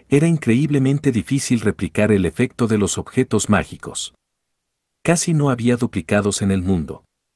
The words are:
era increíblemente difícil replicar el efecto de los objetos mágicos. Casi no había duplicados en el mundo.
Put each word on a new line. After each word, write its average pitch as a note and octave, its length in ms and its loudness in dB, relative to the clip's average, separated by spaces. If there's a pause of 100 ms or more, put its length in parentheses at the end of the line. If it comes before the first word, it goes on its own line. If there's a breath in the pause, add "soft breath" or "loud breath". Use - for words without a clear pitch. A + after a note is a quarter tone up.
era C#3+ 200 4
increíblemente C#3+ 800 0
difícil A#2+ 500 -2
replicar G#2 520 0
el F#2+ 120 4
efecto A#2+ 420 -2
de G#2+ 120 2
los G2+ 200 0
objetos A2 500 -2
mágicos. - 640 -4 (880)
Casi E3+ 320 0
no C#3+ 160 2
había A#2+ 260 0
duplicados G2+ 640 -2
en G2 80 0
el G2 120 0
mundo. F2 420 -4 (320)